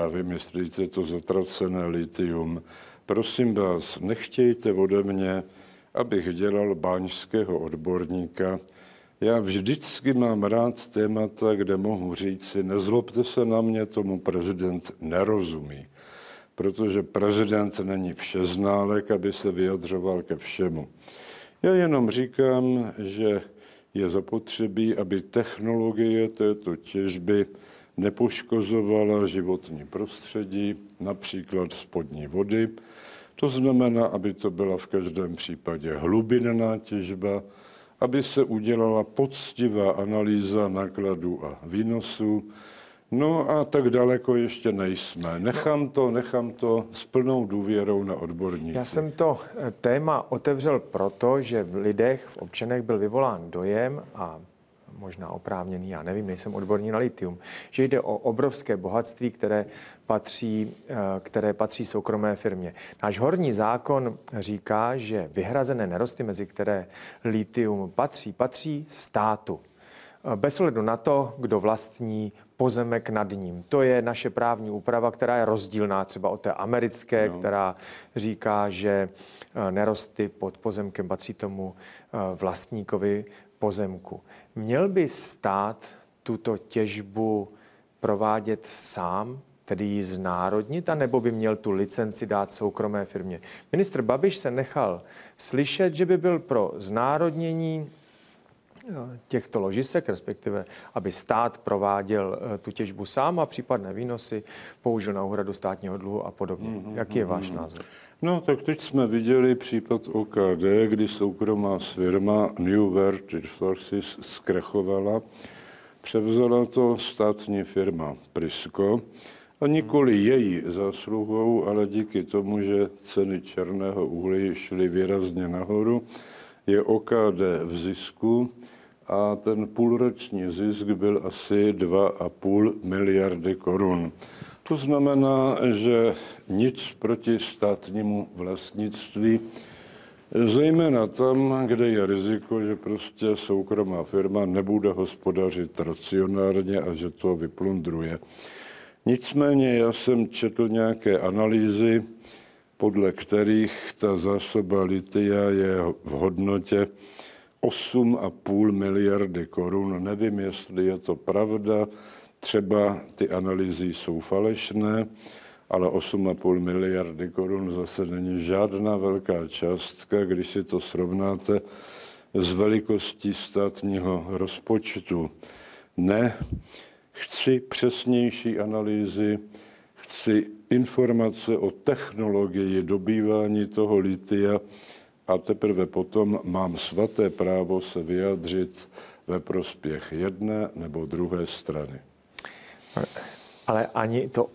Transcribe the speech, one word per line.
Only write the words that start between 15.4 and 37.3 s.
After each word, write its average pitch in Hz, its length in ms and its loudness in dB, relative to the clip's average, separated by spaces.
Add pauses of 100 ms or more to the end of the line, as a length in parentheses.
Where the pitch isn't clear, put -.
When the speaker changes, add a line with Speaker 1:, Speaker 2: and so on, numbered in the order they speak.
Speaker 1:
Protože 98 480 0
prezident 104 800 2
není 92 340 -2
všeználek, 101 960 0
aby 98 220 0
se 101 180 -4
vyjadřoval 92 720 0
ke 82 140 -6
všemu. 78 520 -4 (720)
Já 185 120 6
jenom 147 360 4
říkám, 127 880 2
že 104 440 0 (520)
je 98 160 0
zapotřebí, 110 840 -2
aby 98 260 -2
technologie 113 1040 0
této 104 480 0
těžby 98 680 0 (800)
nepoškozovala 104 1000 2
životní 87 600 -2
prostředí, 101 880 -6 (260)
například 92 720 -4
spodní 76 540 -8
vody. 101 420 0 (680)
To 147 120 2
znamená, 127 580 4
aby 98 260 -2
to 98 180 -4
byla 92 260 0
v - 100 -8
každém 90 500 -2
případě 80 600 -6
hlubinná 113 840 2
těžba, 98 640 -4 (580)